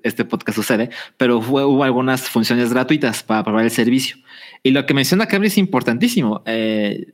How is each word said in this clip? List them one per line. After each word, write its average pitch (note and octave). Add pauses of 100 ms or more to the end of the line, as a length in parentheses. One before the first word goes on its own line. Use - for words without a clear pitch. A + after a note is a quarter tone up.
este A#2
podcast -
sucede, A2+ (260)
pero A#2+
fue, C#3
hubo C#3
algunas C3
funciones A#2+
gratuitas B2+
para A2
probar A2
el A#2
servicio. B2 (460)
Y -
lo C3+
que D3+
menciona F3+
Cabri G3+
es G3+
importantísimo. C3
Eh, A2